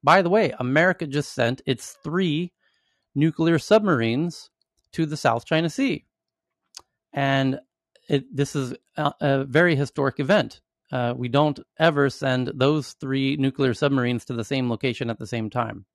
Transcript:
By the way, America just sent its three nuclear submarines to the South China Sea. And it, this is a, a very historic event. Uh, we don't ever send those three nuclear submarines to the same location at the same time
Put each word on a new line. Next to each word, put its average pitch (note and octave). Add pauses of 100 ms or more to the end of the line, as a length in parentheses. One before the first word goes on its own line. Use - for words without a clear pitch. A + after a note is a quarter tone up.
By E3
the E3+
way, G3
America D#3
just C#3+
sent B2
its - (120)
three E3+ (600)
nuclear D#3+
submarines D#3+ (420)
to D#3+
the D3
South A#2
China D#3+
Sea. C4 (1080)
And C3+ (480)
it, C#3 (100)
this C#3
is C3 (220)
a, D3
a C#3
very D#3
historic C#3
event. D3 (300)
Uh, B2
we B2
don't C#3+ (180)
ever C#3+
send B2+
those C#3+
three C3+
nuclear C3+
submarines B2
to B2+
the A2+
same C3
location A#2+
at A2
the A2
same A2
time A2 (100)